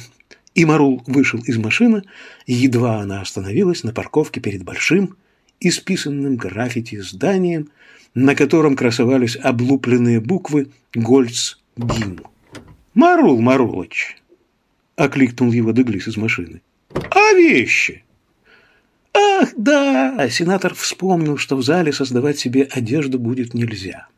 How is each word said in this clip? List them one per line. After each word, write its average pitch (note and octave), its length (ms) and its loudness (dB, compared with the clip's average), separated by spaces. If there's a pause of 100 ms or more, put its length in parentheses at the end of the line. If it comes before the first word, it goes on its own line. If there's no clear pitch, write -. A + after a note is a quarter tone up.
(540)
И E3 100 4
Марул C#3+ 440 2
вышел B2+ 320 0
из A#2 180 -4
машины, G3+ 460 2 (420)
едва A#2+ 540 0
она G2 200 -8
остановилась A2 640 -2
на A2+ 100 -6
парковке C#3 480 -4
перед G2 220 -8
большим, F3 540 -2 (420)
исписанным C#3+ 760 -4
граффити A2+ 640 -8
зданием, D#3+ 680 -2 (460)
на C3+ 220 4
котором D3+ 400 4
красовались B2 600 0
облупленные B2 840 0
буквы C#3+ 480 -2 (260)
«Гольцгим». A#2 1300 -2 (760)
«Марул C#4 460 4
Марулыч!» A#2 760 0 (800)
окликнул C3 560 2
его A2+ 200 0
Деглис A2 360 0
из - 80 -8
машины. F2+ 440 -4 (500)
«А G#4+ 220 4
вещи?» A#3+ 720 2 (1080)
«Ах, G4+ 440 2
да!» C4+ 640 2
А C3+ 100 0
сенатор F3+ 460 -2
вспомнил, E3 640 -2
что C3+ 200 -4
в C3 60 -2
зале D#3 300 2
создавать C3+ 460 -2
себе C3+ 320 0
одежду C3 480 -2
будет A#2+ 360 -4
нельзя. G#2 640 -8